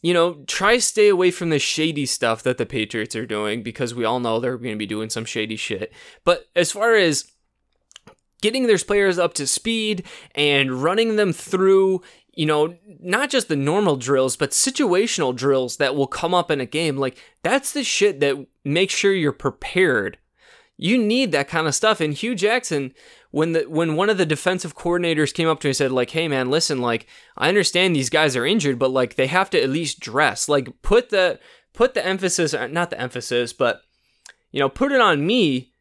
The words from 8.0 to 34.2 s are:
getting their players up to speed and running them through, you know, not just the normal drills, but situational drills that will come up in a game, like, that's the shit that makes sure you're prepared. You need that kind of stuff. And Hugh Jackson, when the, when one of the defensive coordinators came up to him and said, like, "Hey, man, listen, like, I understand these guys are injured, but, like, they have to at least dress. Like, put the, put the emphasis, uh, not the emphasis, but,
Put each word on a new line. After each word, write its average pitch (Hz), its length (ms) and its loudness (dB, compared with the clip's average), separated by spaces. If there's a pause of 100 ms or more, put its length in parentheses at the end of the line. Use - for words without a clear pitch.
getting 240 260 0
their 208 100 4
players 196 400 0
up 170 160 0
to 143 140 -6
speed 214 580 -2 (300)
and 139 480 2
running 214 320 2
them 202 180 2
through, 190 720 2 (300)
you 160 120 -2
know, 156 320 0 (220)
not 208 300 -2
just 254 180 0
the 156 80 0
normal 156 400 2
drills, 131 420 0
but 147 140 -4
situational 185 840 0
drills 131 420 0
that 135 180 0
will 139 120 0
come 175 260 -2
up 175 180 2
in 139 100 0
a 127 40 -4
game, 151 300 -2
like, 135 220 -4 (260)
that's 269 300 -2
the 285 100 -2
shit 196 360 0
that 143 260 0 (180)
makes 170 300 0
sure 196 200 2
you're 156 180 2
prepared. 135 880 -2 (580)
You 214 200 0
need 233 340 2
that 143 160 0
kind 160 200 -2
of 143 60 0
stuff. 220 280 0
And 151 120 0
Hugh 233 220 -4
Jackson, 175 580 -2 (380)
when 165 220 0
the, 160 100 0
when 156 320 0
one 196 140 2
of 208 80 2
the 185 80 2
defensive 175 500 -2
coordinators 170 580 0
came 160 140 0
up 156 140 0
to 151 60 -2
him - 20 2
and 131 80 -2
said, 135 140 0
like, 127 200 -2
"Hey, 160 160 -2
man, 131 240 -2
listen, 147 300 0
like, 117 260 -2 (300)
I 143 100 0
understand 180 480 2
these 131 140 0
guys 151 260 2
are 120 100 0
injured, 147 320 0
but, 131 140 2
like, 127 240 0
they 131 120 0
have 185 240 0
to 170 120 2
at 135 60 0
least 151 320 -4
dress. 127 480 -2
Like, 139 320 -2
put 240 280 2
the, 185 300 0 (340)
put 262 200 2
the 202 120 -2
emphasis, 185 480 -2
uh, 123 140 -4
not 165 220 -4
the - 100 -10
emphasis, 120 540 -4
but, 120 280 0 (720)